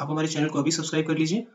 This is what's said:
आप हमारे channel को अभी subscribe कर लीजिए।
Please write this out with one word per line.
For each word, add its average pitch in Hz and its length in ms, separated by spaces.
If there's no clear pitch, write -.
आप 139 100
हमारे 156 160
channel 151 200
को 147 120
अभी 143 120
subscribe 156 360
कर 156 100
लीजिए। 170 380